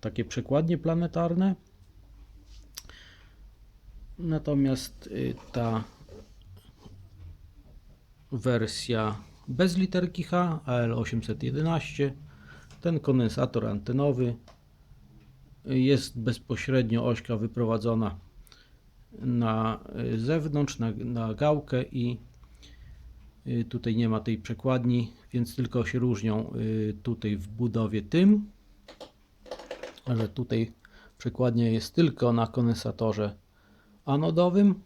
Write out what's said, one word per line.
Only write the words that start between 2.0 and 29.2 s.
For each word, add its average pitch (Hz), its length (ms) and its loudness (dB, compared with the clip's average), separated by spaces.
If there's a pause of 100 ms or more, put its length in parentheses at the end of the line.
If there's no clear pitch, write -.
Natomiast, 147 880 0
y, 120 280 -4 (180)
ta 113 320 -2 (2500)
wersja 110 880 0 (280)
bez 175 280 2
literki 185 460 0
H, 175 420 0
A 131 80 -2
L 120 200 2
osiemset 117 500 -2
jedenaście, 143 720 -2 (680)
ten 165 200 0
kondensator 123 680 2
antenowy, 123 680 0 (1300)
y, 131 100 4
jest 131 400 2
bezpośrednio 117 840 0
ośka 120 300 0
wyprowadzona 113 840 0 (1000)
na, 113 680 0 (300)
y, 113 40 -2
zewnątrz, 147 600 0
na, 113 120 0
na 113 440 -4
gałkę 147 480 0
i, 120 380 -4 (1300)
y, 120 180 -2
tutaj 117 320 -2
nie 117 120 2
ma 110 120 2
tej 110 180 -2
przekładni, 120 720 0 (200)
więc 120 240 -2
tylko 120 280 0
się - 140 -2
różnią, 110 560 0
y, 110 480 0
tutaj 110 340 -2
w 92 120 -8
budowie 110 540 0
tym, 202 480 6 (1600)